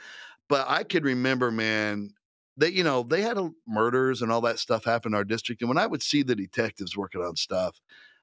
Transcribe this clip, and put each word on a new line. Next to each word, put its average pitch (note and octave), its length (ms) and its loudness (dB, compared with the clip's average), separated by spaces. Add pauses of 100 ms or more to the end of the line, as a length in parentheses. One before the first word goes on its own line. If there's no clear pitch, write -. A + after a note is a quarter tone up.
(480)
But C3+ 200 2
I D3+ 140 2
could F3+ 220 -2
remember, B2+ 480 2
man, G#2+ 580 0 (480)
that, E3 160 2
you F#3 100 2
know, C3 200 2
they D#3 180 0
had A#3 160 0
a, F3+ 140 -2 (160)
murders A#2+ 560 2
and A2+ 80 0
all A#2 100 2
that A#2 160 0
stuff - 280 0
happen A#2 260 0
in G#2 40 0
our G2+ 80 2
district. A2+ 380 -4
And A#2+ 80 0
when C#3 80 2
I G#3 80 2
would D#3 160 -4
see D3 220 2
the B2+ 120 2
detectives G2 600 -4
working F#2+ 240 -6
on E2+ 140 -6
stuff, F#2 440 -4 (440)